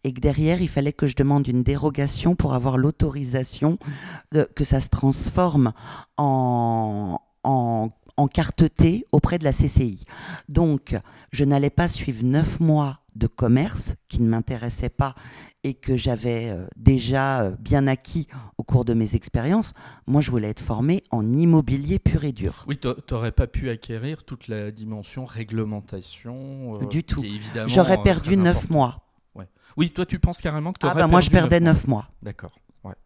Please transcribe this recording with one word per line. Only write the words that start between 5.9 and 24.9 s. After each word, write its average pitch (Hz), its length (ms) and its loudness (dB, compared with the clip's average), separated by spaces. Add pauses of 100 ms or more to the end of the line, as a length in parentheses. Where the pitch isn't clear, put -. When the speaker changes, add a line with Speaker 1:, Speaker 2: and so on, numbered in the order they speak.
Speaker 1:
en, 117 1000 0 (240)
en, 117 460 0 (280)
en 143 120 2
carte - 480 2
T 190 340 2
auprès 160 300 2
de 160 40 -8
la 143 60 2
C 135 160 2
C 135 200 2
I. 98 180 -8 (440)
Donc, 147 480 0 (360)
je 143 120 0
n'allais 143 240 2
pas 170 200 0
suivre 117 360 -4
neuf 143 360 0
mois 151 400 2 (160)
de 113 100 -2
commerce - 680 0 (100)
qui - 160 -2
ne 113 60 2
m'intéressait 117 600 -4
pas 135 260 -4 (480)
et 139 100 -4
que 131 220 -4
j'avais, 117 540 -2
euh, 92 260 -8
déjà, 131 640 2
euh, 95 180 -2
bien 139 300 0
acquis 139 400 -4 (300)
au - 40 -6
cours 123 220 0
de 117 100 0
mes 113 220 0
expériences. 151 560 -2 (340)
Moi, 139 140 2
je 143 100 -2
voulais 107 200 -2
être 107 100 -10
formée 135 500 -2
en 110 220 -2
immobilier 156 680 2
pur 147 240 2
et 147 80 -2
dur. 95 380 -6
Speaker 2:
Oui, 139 100 -6
t'a-, 123 160 -4
t'aurais 117 380 -6
pas 127 160 0
pu - 200 -6
acquérir 117 540 -10
toute - 240 -16
la 107 240 -8
dimension 107 540 -12